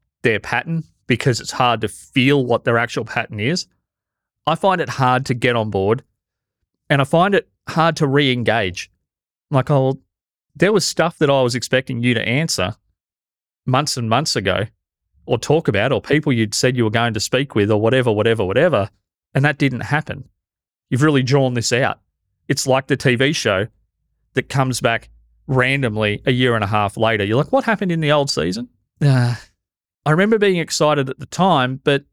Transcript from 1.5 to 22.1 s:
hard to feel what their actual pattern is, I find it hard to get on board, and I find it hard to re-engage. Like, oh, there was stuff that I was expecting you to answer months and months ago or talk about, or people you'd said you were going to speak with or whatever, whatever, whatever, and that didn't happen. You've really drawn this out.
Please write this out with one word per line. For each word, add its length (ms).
hard 280
to 80
feel 580
what 200
their 120
actual 280
pattern 340
is, 280
I 100
find 260
it 80
hard 380
to 60
get 220
on 140
board, 340
and 100
I 60
find 280
it 140
hard 260
to 100
re-engage. 840
Like, 220
oh, 300
there 160
was 120
stuff 340
that 100
I 120
was 140
expecting 480
you 120
to 60
answer 540
months 300
and 140
months 260
ago 300
or 120
talk 320
about, 240
or 80
people 320
you'd 200
said 220
you 80
were 60
going 240
to 80
speak 340
with 160
or 80
whatever, 320
whatever, 320
whatever, 460
and 120
that 120
didn't 260
happen. 440
You've 120
really 220
drawn 300
this 180
out. 300